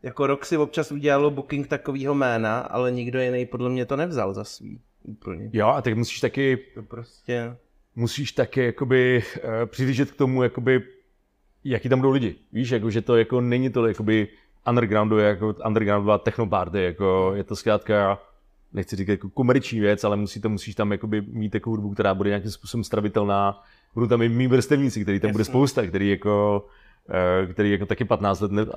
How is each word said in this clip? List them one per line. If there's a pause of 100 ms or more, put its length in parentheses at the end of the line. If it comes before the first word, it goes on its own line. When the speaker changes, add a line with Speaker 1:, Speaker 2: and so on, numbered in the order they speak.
Speaker 1:
Jako
Roxy
občas
udělalo
booking
takovýho
jména,
ale
nikdo
jiný
podle
mě
to
nevzal
za
svý (220)
úplně.
Speaker 2:
Jo,
a
tak
musíš
taky (160)
Speaker 1:
To
prostě (400)
Speaker 2:
musíš
taky
jakoby, (200)
eh,
přihlížet
k
tomu,
jakoby, (840)
jaký
tam
budou
lidi. (180)
Víš,
jako,
že
to
jako
není
to
jakoby (400)
undergroundové,
jako (120)
undergroundová
technoparty,
jako,
je
to
zkrátka, (540)
nechci
říkat
jako
komerční
věc,
ale
musí
to,
musíš
tam
jakoby
mít
takovou
hudbu,
která
bude
nějakým
způsobem
stravitelná. (320)
Budou
tam
i
mý
vrstevníci,
který
tam
bude
Speaker 1:
Jasně.
Speaker 2:
spousta,
který
jako, (760)
eh,
který
jako
taky
patnáct
let
ne, (100)